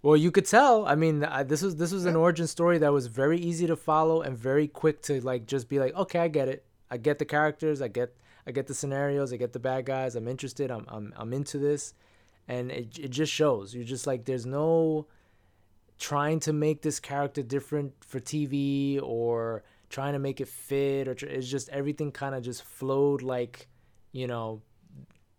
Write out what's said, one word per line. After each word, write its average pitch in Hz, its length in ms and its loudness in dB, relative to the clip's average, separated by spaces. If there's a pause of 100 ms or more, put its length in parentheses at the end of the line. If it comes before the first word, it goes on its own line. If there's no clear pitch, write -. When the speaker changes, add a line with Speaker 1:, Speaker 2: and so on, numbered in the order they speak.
Speaker 1:
Well, 151 160 8
you 160 140 6
could 190 160 4
tell. 233 400 8
I 143 80 4
mean, 151 300 2
I, 135 180 -2
this 143 180 0
was, 185 140 -2
this 160 160 -2
was 185 140 -2
an 175 100 2
Speaker 2:
Yeah. 160 60 4
Speaker 1:
origin 165 260 4
story 170 320 2
that 147 140 4
was 131 160 2
very 135 320 2
easy 170 260 -2
to 165 80 2
follow 160 480 2
and 131 160 -6
very 139 300 2
quick 151 340 0
to, 139 200 -2
like, 123 240 -4
just 131 220 -4
be 139 120 0
like, 131 160 2
"Okay, 180 240 -2
I 170 80 2
get 147 180 0
it. 135 180 -6 (240)
I 127 100 -8
get 147 200 0
the 151 60 -2
characters. 151 580 0
I 123 60 -4
get, 120 260 -4 (320)
I 135 60 -10
get 135 160 -2
the 139 60 -6
scenarios. 139 580 -2
I 123 60 -4
get 117 140 0
the 131 60 -6
bad 131 280 -2
guys. 131 280 -2
I'm 117 140 -4
interested. 131 420 -6
I'm, 113 180 -8
I'm, 107 280 -10
I'm 113 160 -8
into 143 260 -4
this." 143 360 -2 (520)
And 123 240 -6
it, 117 300 -10
it 139 80 -8
just 143 240 0
shows. 117 420 2
You're 120 80 -8
just 120 240 -6
like, 131 200 -2
there's 127 200 -4
no 156 640 2 (920)
trying 147 420 0
to 156 120 -2
make 151 300 0
this 151 180 -2
character 143 420 -4
different 139 500 -4 (120)
for - 160 -8
T 151 260 -4
V 139 560 0
or 117 640 -2 (260)
trying 139 220 -4
to 143 60 -2
make 139 220 -4
it 131 80 -6
fit 139 600 -2
or 127 60 -4
tr-, 139 120 -12
it's 131 220 -6
just 131 220 -6
everything 143 420 -4
kinda 135 280 -6
just 120 220 -8
flowed 135 600 0
like, 123 460 -6 (440)
you 127 140 -6
know, 113 340 -6 (800)